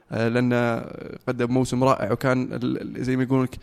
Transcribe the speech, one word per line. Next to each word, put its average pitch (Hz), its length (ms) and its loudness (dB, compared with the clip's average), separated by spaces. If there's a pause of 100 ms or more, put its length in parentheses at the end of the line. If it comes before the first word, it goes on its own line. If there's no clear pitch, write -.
(120)
آه، 113 160 0
لأنه 120 500 2 (500)
قدم 120 240 0
موسم 127 320 2
رائع، 127 280 2
وكان 127 400 0
ال-، 120 460 -4
ال-، 123 40 -4
زي 127 140 0
ما 131 60 2
يقولون 131 220 4
لك، - 180 -6